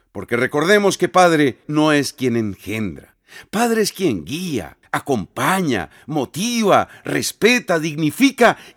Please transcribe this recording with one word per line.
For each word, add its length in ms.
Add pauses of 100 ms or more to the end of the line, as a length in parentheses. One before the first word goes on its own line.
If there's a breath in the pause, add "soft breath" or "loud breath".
(120)
Porque 240
recordemos 640
que 100
padre 580
no 260
es 200
quien 240
engendra, 800 (340 loud breath)
padre 320
es 100
quien 320
guía, 540 (140)
acompaña, 1000 (160 loud breath)
motiva, 800 (140 loud breath)
respeta, 760
dignifica 760 (200 loud breath)